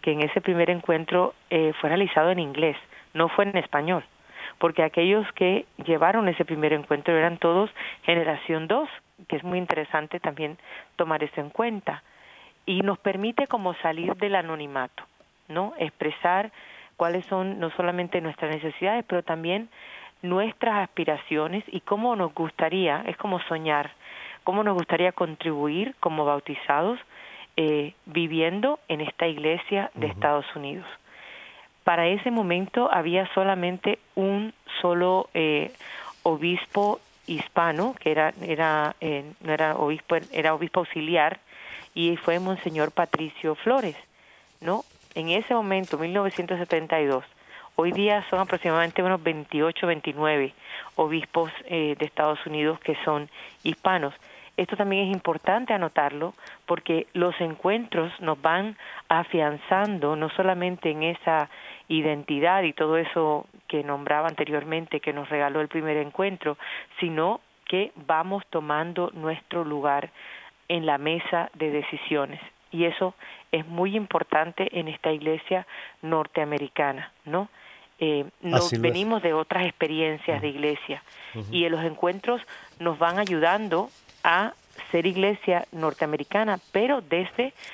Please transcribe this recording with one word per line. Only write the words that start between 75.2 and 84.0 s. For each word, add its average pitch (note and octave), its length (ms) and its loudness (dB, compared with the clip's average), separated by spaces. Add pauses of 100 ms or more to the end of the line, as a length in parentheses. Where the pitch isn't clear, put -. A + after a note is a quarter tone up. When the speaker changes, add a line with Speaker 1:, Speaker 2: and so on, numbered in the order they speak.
Speaker 1:
norteamericana, D3 1120 -2 (140)
¿no? F3+ 220 -2 (500)
Eh, D3+ 260 0 (160)
nos F3 260 2
Speaker 2:
Así A#2+ 100 0
lo A2+ 100 2
es. - 60 4
Speaker 1:
venimos G#3 300 0
de E3 120 2
otras F3+ 320 0
experiencias D#3 720 -2
de D3+ 80 -2
Speaker 2:
Ujú. C#3 80 -6
Speaker 1:
iglesia C#3+ 460 -4 (320)
Speaker 2:
Ujú. G#2+ 160 -8
Speaker 1:
y E3+ 140 2
en E3 80 2
los D#3+ 120 0
encuentros F#3 560 -2 (400)
nos E3 180 0
van E3+ 200 4
ayudando F#3 720 2 (320)